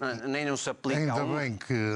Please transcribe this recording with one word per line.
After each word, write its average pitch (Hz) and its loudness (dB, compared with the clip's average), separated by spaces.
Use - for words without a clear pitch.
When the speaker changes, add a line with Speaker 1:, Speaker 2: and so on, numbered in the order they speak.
Speaker 1:
nem 143 0
não 143 0
se 135 -2
aplica 139 0
Speaker 2:
ainda 151 2
Speaker 1:
a 131 2
um 139 0
Speaker 2:
bem 131 -2
que - -2